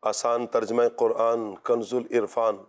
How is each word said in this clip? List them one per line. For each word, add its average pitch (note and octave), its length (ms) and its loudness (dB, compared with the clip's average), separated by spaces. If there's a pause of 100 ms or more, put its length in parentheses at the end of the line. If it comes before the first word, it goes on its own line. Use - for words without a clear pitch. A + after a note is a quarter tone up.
آسان A#2 400 0
ترجمہ A#2 360 0 (120)
قرآن A2+ 600 0
کنز A#2 380 -2
العرفان۔ A2+ 640 0 (120)